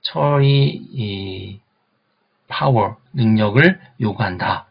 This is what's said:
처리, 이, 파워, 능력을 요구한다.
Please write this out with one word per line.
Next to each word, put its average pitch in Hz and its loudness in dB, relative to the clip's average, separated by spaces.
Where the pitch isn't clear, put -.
처리, 139 2
이, 98 -8
파워, 120 0
능력을 110 2
요구한다. 92 -4